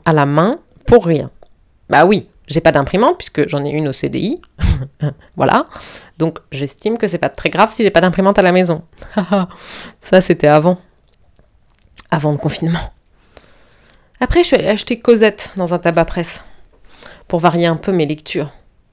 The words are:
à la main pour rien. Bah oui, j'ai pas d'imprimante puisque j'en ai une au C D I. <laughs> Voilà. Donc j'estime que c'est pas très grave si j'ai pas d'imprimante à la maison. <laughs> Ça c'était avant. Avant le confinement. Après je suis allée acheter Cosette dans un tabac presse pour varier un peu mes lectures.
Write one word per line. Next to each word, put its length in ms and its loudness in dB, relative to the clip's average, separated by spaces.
à 80 2
la 120 2
main 340 0
pour 180 4
rien. 240 -2
Bah 160 4
oui, 240 0
j'ai 140 -2
pas 100 4
d'imprimante 460 0
puisque 300 -4
j'en 180 -4
ai 40 -6
une 180 -4
au 60 -4
C 160 -6
D 100 -6
I. 220 -4
<laughs> 100 -4
Voilà. 320 0
Donc 220 -4
j'estime 460 -6
que 100 -2
c'est 100 -4
pas 120 -2
très 200 -6
grave 240 2
si 100 -2
j'ai 80 2
pas 100 2
d'imprimante 380 2
à 40 6
la 80 6
maison. 320 2
<laughs> 840 -6
Ça 200 4
c'était 260 0
avant. 300 4
Avant 200 0
le 60 -2
confinement. 540 -4
Après 240 2
je 40 -2
suis 80 2
allée 140 0
acheter 300 -4
Cosette 580 2
dans 160 -2
un 60 -2
tabac 260 0
presse 360 -8
pour 120 -2
varier 280 2
un 80 0
peu 160 -4
mes 140 0
lectures. 460 -6